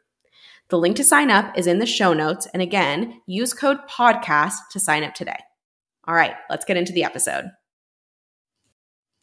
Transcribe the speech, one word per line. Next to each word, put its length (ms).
The 100
link 160
to 80
sign 260
up 260
is 120
in 100
the 80
show 280
notes. 380
And 80
again, 680
use 260
code 240
podcast 680
to 80
sign 240
up 100
today. 240
All 80
right, 180
let's 160
get 100
into 160
the 120
episode. 480